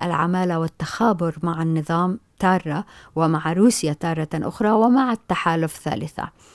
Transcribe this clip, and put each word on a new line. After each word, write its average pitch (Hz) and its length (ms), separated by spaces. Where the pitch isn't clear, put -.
العمالة 175 560
والتخابر 165 840
مع 165 200
النظام 165 560
تارة 185 460
ومع 160 360
روسيا 185 400
تارة 160 420
أخرى 196 360
ومع 247 420
التحالف 165 720
ثالثة. - 460